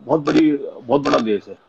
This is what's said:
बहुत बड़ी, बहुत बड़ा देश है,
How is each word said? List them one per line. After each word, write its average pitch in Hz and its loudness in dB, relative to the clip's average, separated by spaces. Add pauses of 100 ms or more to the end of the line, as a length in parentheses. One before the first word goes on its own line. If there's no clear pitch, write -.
बहुत 147 0
बड़ी, 156 2 (300)
बहुत 131 0
बड़ा 143 0
देश 107 -2
है, 98 -16 (100)